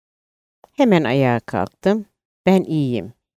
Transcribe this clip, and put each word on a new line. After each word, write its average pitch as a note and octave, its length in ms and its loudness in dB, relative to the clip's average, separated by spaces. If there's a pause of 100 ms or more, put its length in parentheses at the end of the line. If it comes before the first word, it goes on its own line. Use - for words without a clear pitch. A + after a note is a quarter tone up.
(720)
Hemen G3+ 320 2
ayağa B2 360 0
kalktım. F#3+ 640 -4 (400)
Ben F#3 180 2
iyiyim. B2 480 -4 (260)